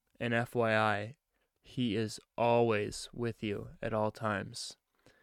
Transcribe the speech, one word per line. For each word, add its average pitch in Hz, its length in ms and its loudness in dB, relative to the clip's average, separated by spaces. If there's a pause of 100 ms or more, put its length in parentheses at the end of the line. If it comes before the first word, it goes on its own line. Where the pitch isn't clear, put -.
(180)
an 117 140 -2
F 120 240 0
Y 113 180 4
I, 107 400 2 (480)
he 120 320 -2
is 110 240 -2 (180)
always 117 760 2
with 117 320 -4
you 110 240 -4 (120)
at 110 140 -4
all 107 160 2
times. 107 640 -4 (480)